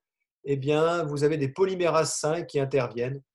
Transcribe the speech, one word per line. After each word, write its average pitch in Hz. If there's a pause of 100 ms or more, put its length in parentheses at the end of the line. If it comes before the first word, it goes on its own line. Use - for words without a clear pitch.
(440)
eh 139
bien, 156
vous 143
avez 151
des 135
polymérases 170
cinq 160
qui 147
interviennent, 131 (120)